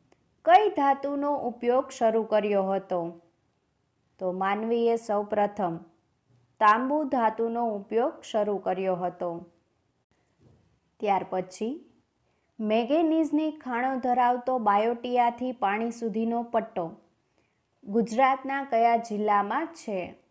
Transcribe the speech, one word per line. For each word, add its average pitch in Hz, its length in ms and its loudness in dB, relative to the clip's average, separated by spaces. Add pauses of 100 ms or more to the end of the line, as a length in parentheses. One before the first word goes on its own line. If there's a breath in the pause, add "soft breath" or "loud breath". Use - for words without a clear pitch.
(440)
કઈ 392 240 6
ધાતુનો 285 680 0
ઉપયોગ 247 540 0
શરૂ 226 360 0
કર્યો 208 380 2 (100)
હતો? 175 480 -4 (1000)
તો 185 140 -2
માનવીએ 226 640 0
સૌપ્રથમ 208 800 -2 (840)
તાંબુ 254 440 4
ધાતુનો 233 680 0
ઉપયોગ 226 480 -2
શરૂ 208 360 -2
કર્યો 190 380 -2
હતો. 175 500 -6 (1500)
ત્યાર 196 240 0
પછી 214 640 -6 (720)
મેંગેનીઝની 302 880 2
ખાણો 262 460 -4
ધરાવતો 247 640 2
બાયોટિયાથી 240 920 0
પાણી 220 380 -2
સુધીનો 226 520 -4
પટ્ટો 214 500 -4 (920)
ગુજરાતના 262 800 0
કયા 233 320 2
જિલ્લામાં 208 680 -2
છે? 196 480 -8 (160)